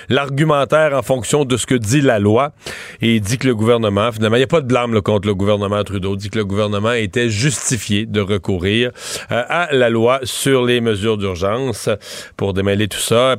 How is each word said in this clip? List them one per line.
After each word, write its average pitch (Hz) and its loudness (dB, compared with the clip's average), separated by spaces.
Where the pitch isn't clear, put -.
l'argumentaire 143 2
en 127 0
fonction 135 0
de 123 0
ce - -4
que 131 0
dit 120 2
la 123 4
loi 113 2
et 113 4
dit 104 -2
que 131 0
le 123 2
gouvernement, 110 2
finalement, 110 0
il - 4
n'y 131 4
a - 0
pas 165 2
de 135 -8
blâme, 120 0
là, 104 4
contre 104 0
le 104 2
gouvernement 101 0
Trudeau, 98 -4
dit 101 -8
que 110 -4
le 107 0
gouvernement 104 -2
était 117 0
justifié 110 -2
de 107 -2
recourir, 101 -2
euh, 117 0
à 165 -2
la 120 4
loi 117 2
sur 127 0
les 123 2
mesures 110 0
d'urgence. 101 -4
Pour 98 -2
démêler 98 2
tout - -8
ça, 123 2